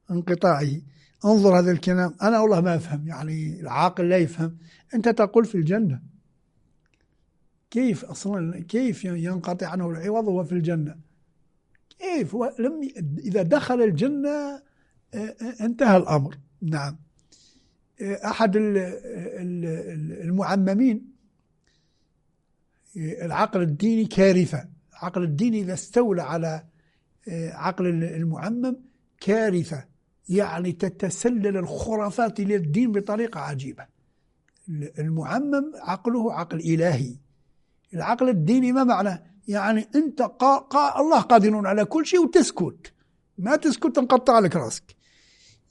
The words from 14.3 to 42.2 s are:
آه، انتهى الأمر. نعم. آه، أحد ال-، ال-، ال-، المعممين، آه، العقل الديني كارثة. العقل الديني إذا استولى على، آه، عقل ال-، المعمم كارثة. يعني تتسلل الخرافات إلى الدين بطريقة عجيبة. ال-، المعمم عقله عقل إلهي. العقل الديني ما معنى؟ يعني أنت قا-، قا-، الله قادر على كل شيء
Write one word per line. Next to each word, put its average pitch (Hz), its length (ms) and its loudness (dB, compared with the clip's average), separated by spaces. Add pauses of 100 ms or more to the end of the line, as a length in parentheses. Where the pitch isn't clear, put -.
آه، 220 500 -8
انتهى 233 320 4
الأمر. 151 420 0 (240)
نعم. 151 360 -4 (1040)
آه، 202 280 -6
أحد 214 260 2
ال-، 214 200 2
ال-، 180 880 -8
ال-، 160 580 -8
المعممين، 196 920 2 (1800)
آه، 170 300 -8
العقل 185 360 -2
الديني 208 420 0
كارثة. 185 640 2 (240)
العقل 180 300 -6
الديني 202 380 0
إذا 185 140 -6
استولى 208 480 0
على، 160 420 -6 (640)
آه، 165 240 -8
عقل 180 340 -4
ال-، 165 280 -2
المعمم 208 640 -4 (440)
كارثة. 185 720 -2 (380)
يعني 180 440 -2
تتسلل 196 840 -2
الخرافات 208 840 -4
إلى 202 160 0
الدين 196 360 0
بطريقة 208 480 -4
عجيبة. 139 460 -10 (800)
ال-، 151 320 -8
المعمم 262 760 -2
عقله 226 560 -2
عقل 165 280 -6
إلهي. 160 560 0 (800)
العقل 233 340 0
الديني 247 440 4
ما 262 120 4
معنى؟ 196 380 0 (260)
يعني 208 460 -2
أنت 294 280 0
قا-، 262 480 2
قا-، 285 300 2
الله 302 200 6
قادر 214 460 6
على 208 180 2
كل 302 220 -2
شيء 359 140 4